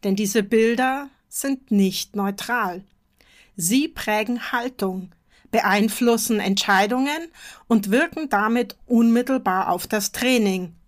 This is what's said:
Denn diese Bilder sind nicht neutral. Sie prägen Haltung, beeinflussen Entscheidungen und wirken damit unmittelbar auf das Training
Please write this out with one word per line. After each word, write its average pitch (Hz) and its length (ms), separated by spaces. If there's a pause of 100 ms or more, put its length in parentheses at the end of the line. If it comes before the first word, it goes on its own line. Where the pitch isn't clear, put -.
Denn 196 140
diese 208 260
Bilder 247 680 (200)
sind - 420
nicht 196 460
neutral. 202 680 (720)
Sie 247 320
prägen 214 640
Haltung, 202 640 (360)
beeinflussen 226 880
Entscheidungen 247 880 (400)
und 202 220
wirken 311 380
damit 220 480 (100)
unmittelbar 233 840
auf 175 180
das 208 260
Training 202 640 (140)